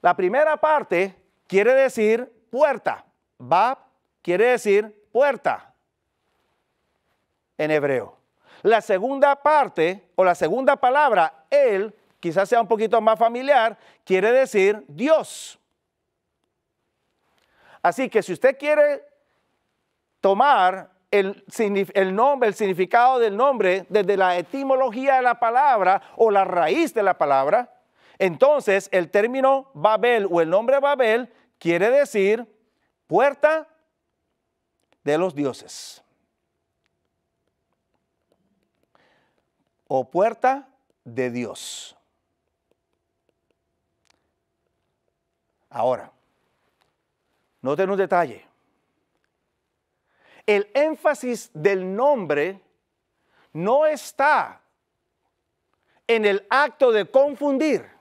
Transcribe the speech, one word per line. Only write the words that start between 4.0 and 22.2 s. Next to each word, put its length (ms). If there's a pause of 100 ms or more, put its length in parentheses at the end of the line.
quiere 240
decir 680
puerta 640 (1800)
en 140
hebreo. 460 (460)
La 180
segunda 560
parte 800
o 80
la 100
segunda 420
palabra, 720
el, 440 (260)
quizás 280
sea 120
un 80
poquito 320
más 180
familiar, 580 (280)
quiere 280
decir 560
Dios. 680 (2250)
Así 260
que 140
si 100
usted 260
quiere 460 (1160)
tomar 720 (200)
el 360
signif-, 480
el 200
nombre, 340